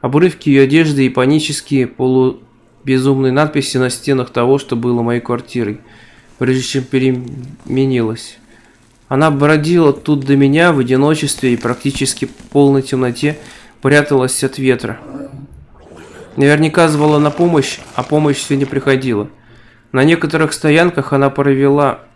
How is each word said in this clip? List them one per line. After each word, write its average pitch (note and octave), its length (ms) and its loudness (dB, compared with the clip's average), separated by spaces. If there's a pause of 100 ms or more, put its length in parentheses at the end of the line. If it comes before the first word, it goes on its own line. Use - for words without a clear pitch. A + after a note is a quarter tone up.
Обрывки D#3 480 0
её C3+ 140 6
одежды C#3+ 420 2
и - 20 2
панические, C#3 760 0
полубезумные C3 1500 -2
надписи C#3+ 460 -2
на B2+ 100 0
стенах C3 420 -2
того, C3 280 0
что C#3 160 -6
было A#2+ 260 -2
моей A#2 200 -2
квартирой, A#2 600 -6 (580)
прежде C3 240 0
чем C3 200 -6
переменилась. B2+ 1600 -4 (680)
Она D3 240 2
бродила D3+ 600 2
тут C#3+ 340 -2
до C#3 100 2
меня D3 360 4
в C#3+ 80 0
одиночестве C3 760 0
и - 20 -4
практически B2+ 680 -4
в - 100 -12 (160)
полной C#3 320 4
темноте C3+ 560 -4 (420)
пряталась C#3 600 0
от C3+ 160 -4
ветра. C3 400 -2 (1400)
Наверняка D3+ 520 4
звала D3+ 320 2
на D3 100 2
помощь, E3 480 0 (160)
а B2 80 -4
помощь D3 360 0
всё - 180 -4
не C#3 80 0
приходила. C3 640 -2 (640)
На C3 100 2
некоторых D#3+ 500 0
стоянках D#3+ 600 0
она C3+ 180 2
провела C#3 720 0 (160)